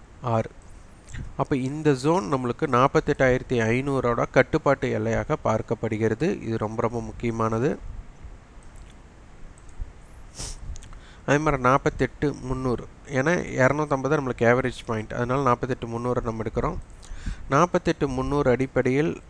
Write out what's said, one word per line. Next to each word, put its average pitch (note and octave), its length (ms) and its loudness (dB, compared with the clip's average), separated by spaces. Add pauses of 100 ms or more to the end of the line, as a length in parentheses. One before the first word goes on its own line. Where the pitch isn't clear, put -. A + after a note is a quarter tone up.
(220)
ஆறு. A2+ 280 0 (880)
அப்ப C#3 180 -2
இந்த C#3+ 380 2
zone D#3+ 400 2
நம்மளுக்கு B2+ 320 0 (120)
நாற்பத்தெட்டாயிரத்தி C3 800 2 (160)
ஐந்நூறோட B2+ 580 0
கட்டுப்பாட்டு C#3 560 4 (100)
எல்லையாக A2 480 0
பார்க்கப்படுகிறது. A2 960 0
இது A2+ 160 -4
ரொம்ப, A2 240 -4
ரொம்ப A#2 200 -2
முக்கியமானது. A2+ 800 0 (3500)
அதே C3+ 120 4
மாதிரி D3 240 2
நாற்பத்தெட்டு C3+ 800 2
முந்நூறு. B2+ 460 -2 (200)
ஏன்னா C#3 280 2 (280)
இரநூத்தம்பது C#3+ 560 2
நம்மளுக்கு A#2+ 320 2
average B2+ 340 0
point. A2 280 -4
அதனால B2 280 0
நாற்பத்தெட்டு B2 460 0
முந்நூறு A#2+ 340 -2
நம்ம A2+ 220 -4
எடுக்கிறோம். B2 340 -2 (720)
நாற்பத்தெட்டு D#3+ 580 2
முந்நூறு C3+ 440 0
அடிப்படையில் C3 800 0